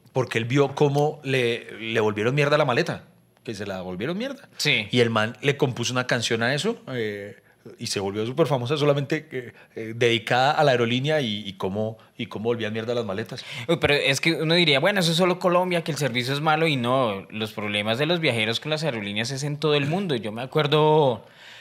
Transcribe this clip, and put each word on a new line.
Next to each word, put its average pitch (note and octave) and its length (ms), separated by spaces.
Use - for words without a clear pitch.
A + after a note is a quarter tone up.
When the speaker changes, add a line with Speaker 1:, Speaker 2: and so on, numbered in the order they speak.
Speaker 1:
porque A#2+ 260
él A2+ 60
vio C#3 300
cómo D3 500
le, A#2+ 560
le A2+ 200
volvieron G#2+ 340
mierda D3 240
la D3 80
maleta, B2 380
que A#2 120
se G2+ 120
la F#2+ 140
volvieron F#2 360
mierda. B3+ 320
Speaker 2:
Sí. A#2+ 340
Speaker 1:
Y B2 80
el A#2 100
man A2+ 300
le C#3 160
compuso A#2+ 360
una B2+ 140
canción A#2 360
a B2 120
eso, G3+ 240
eh, G#2 460
y A#2 80
se - 120
volvió G2+ 280
súper C#3 200
famosa C3 300
solamente, D3 560
eh, A#2+ 200
eh, A2 220
dedicada B2 560
a D3+ 120
la C#3 80
aerolínea B2+ 500
y, G#2 260
y F#2+ 60
cómo, G#2+ 420
y A2+ 100
cómo G#2+ 180
volvían A2 300
mierda A2+ 200
las A#2 120
maletas. G#2 360
Speaker 2:
Uy, - 140
pero C#3+ 140
es C#3 260
que E3 140
uno D#3 200
diría, D3+ 260
"Bueno, G3 200
eso E3 120
es D#3+ 40
solo F3 220
Colombia, F3+ 440
que E3 80
el C#3+ 60
servicio B2 380
es C#3+ 80
malo", D#3+ 260
y C#3+ 80
no, A#2+ 540
los A2 240
problemas G#2 440
de D3 80
los E3+ 140
viajeros A#2 400
con D3+ 100
las D#3 140
aerolíneas A2 460
es C3+ 140
en D3 120
todo D3+ 200
el C#3+ 100
mundo. E3+ 280
Yo G#2+ 160
me A2+ 120
acuerdo D3 800